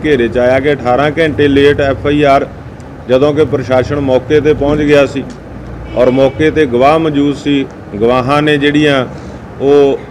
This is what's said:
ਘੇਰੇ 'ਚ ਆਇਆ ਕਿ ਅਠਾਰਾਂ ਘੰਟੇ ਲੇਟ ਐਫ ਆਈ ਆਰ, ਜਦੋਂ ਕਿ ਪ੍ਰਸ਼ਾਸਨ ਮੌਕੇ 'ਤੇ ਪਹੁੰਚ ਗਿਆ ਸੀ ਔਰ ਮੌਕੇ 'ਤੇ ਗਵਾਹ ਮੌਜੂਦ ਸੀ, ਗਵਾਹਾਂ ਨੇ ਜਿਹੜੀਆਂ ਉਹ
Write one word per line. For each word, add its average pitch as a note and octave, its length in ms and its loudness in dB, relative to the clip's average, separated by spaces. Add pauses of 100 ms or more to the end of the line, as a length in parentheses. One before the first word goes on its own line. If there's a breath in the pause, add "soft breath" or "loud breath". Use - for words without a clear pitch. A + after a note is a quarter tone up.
ਘੇਰੇ B2+ 240 2
'ਚ A2+ 100 -4
ਆਇਆ B2+ 220 2
ਕਿ D3 120 0
ਅਠਾਰਾਂ B2+ 380 0
ਘੰਟੇ D3 380 0
ਲੇਟ C#3 320 4
ਐਫ C#3 260 -2
ਆਈ D3 180 0
ਆਰ, C#3 220 2 (600)
ਜਦੋਂ C3+ 260 2
ਕਿ D3+ 120 2
ਪ੍ਰਸ਼ਾਸਨ C3 540 -2
ਮੌਕੇ C3+ 400 0
'ਤੇ D3+ 140 2
ਪਹੁੰਚ D3 260 0
ਗਿਆ C#3+ 260 4
ਸੀ C3 180 -6 (720)
ਔਰ B2 140 4
ਮੌਕੇ C3+ 400 2
'ਤੇ D3+ 160 2
ਗਵਾਹ C3 320 2
ਮੌਜੂਦ C#3+ 380 0
ਸੀ, C#3 280 -2 (300)
ਗਵਾਹਾਂ B2 480 0
ਨੇ D3+ 160 2
ਜਿਹੜੀਆਂ C#3+ 460 2 (560 loud breath)
ਉਹ C#3 380 4 (120)